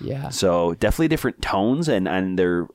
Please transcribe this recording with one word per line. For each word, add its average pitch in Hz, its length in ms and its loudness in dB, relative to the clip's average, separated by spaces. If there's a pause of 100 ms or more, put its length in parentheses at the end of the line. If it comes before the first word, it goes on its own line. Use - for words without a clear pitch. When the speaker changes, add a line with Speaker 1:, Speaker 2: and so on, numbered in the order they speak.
Speaker 1:
Yeah. 135 280 -8
Speaker 2:
So 87 440 2
definitely 110 360 0
different 151 320 -2
tones, 127 460 0
and, 95 220 0
and 95 280 -2
they're, 87 380 2